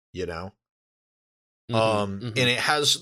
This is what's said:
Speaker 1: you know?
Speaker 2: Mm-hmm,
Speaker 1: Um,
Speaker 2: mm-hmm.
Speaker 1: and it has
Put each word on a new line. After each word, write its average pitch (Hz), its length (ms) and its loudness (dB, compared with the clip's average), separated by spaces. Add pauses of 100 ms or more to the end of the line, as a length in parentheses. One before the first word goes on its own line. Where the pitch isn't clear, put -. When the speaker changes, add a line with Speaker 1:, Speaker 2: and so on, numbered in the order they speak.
(140)
Speaker 1:
you 90 120 -6
know? 85 280 -8 (1200)
Speaker 2:
Mm-hmm, 117 40 0
Speaker 1:
Um, 104 440 2
Speaker 2:
mm-hmm. 117 80 -10
Speaker 1:
and 113 100 -6
it 123 220 2
has 147 420 2